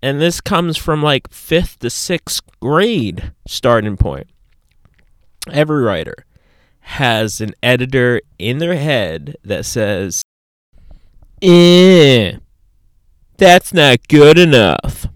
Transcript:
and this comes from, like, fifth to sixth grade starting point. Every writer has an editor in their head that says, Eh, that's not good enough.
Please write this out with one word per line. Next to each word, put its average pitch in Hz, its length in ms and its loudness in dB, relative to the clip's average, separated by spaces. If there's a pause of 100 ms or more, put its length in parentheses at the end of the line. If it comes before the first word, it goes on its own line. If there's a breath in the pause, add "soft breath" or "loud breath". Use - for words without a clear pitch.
and 139 180 -4
this 170 200 -2
comes 170 360 -4
from, 151 260 -6
like, 143 280 -2
fifth - 500 -6
to 117 100 -6
sixth - 520 -10 (180)
grade 151 720 -4 (140)
starting 110 500 -2
point. 69 320 -6 (1200)
Every 151 320 -2
writer 95 420 -6 (560)
has 113 600 -4
an 107 220 -10
editor 123 580 -2 (180)
in 120 200 -6
their 170 180 -4
head 104 680 -6
that 98 200 -8
says, 98 580 -6 (1200)
Eh, 175 920 6 (1000)
that's 180 360 4
not 143 360 2
good 151 300 6
enough. 123 760 2